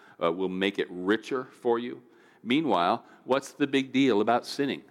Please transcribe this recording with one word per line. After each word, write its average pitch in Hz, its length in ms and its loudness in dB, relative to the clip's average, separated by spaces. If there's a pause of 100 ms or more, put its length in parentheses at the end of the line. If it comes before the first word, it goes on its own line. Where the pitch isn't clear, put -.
(220)
uh, 85 100 2
will 92 160 -2
make 95 300 -2
it 76 100 -2
richer 110 600 -4 (120)
for 117 180 0
you. 120 220 -10 (420)
Meanwhile, 113 600 2 (200)
what's 135 280 -2
the 143 140 -2
big 135 260 0
deal 127 280 4
about 117 260 2
sinning 123 440 -4